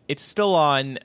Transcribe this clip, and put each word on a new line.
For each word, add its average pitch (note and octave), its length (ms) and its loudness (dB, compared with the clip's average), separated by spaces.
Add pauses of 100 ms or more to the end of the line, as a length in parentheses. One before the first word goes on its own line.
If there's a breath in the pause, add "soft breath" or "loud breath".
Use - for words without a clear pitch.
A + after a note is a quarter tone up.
It's C#3+ 160 -6
still G#3 320 0
on, C#3 500 2